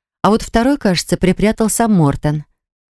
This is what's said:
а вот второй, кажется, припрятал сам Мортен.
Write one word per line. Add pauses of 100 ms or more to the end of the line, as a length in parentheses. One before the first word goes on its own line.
(220)
а
вот
второй,
кажется,
припрятал
сам
Мортен. (540)